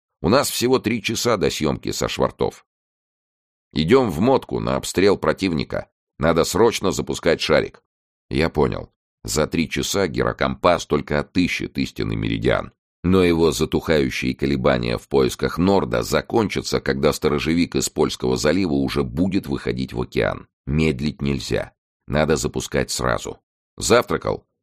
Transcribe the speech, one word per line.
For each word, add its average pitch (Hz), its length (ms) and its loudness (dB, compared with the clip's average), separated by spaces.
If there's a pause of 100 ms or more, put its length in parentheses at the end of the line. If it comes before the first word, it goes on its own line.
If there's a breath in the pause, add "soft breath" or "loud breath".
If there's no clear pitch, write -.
(220)
«У 76 80 2
нас 127 180 4
всего 123 300 0
три 113 240 -2
часа 113 340 0
до 78 140 0
съёмки 64 420 -2
со - 160 -4
швартов. - 560 -2 (1080)
Идём 117 380 4
в 76 100 -4
мотку 113 400 2
на 62 160 -2
обстрел 92 420 2
противника. 78 720 -2 (280)
Надо 82 260 2
срочно 101 460 2
запускать 73 500 -2
шарик». - 420 0 (480)
Я 76 180 2
понял. 55 420 -2 (320)
За 71 240 -2
три 80 220 -2
часа 92 400 -2
гирокомпас 67 800 0
только 73 340 -2
отыщет - 560 -2
истинный 53 400 -4
меридиан. 55 560 -2 (320)
Но 92 180 4
его 82 300 4
затухающие 69 800 0
колебания 64 640 0
в - 100 -14
поисках 67 520 0
Норда 80 440 2
закончатся, 71 800 -2
когда 69 320 0
сторожевик 73 640 0
из 65 140 -2
Польского 64 460 0
залива 80 360 0
уже 69 320 0
будет 85 420 -2
выходить 64 460 -4
в 58 80 -4
океан. 52 480 -4 (180)
Медлить 73 540 0
нельзя. - 520 -4 (360)
Надо 76 280 2
запускать 67 540 -4
сразу. - 480 -4 (380)
«Завтракал? 85 720 0 (160)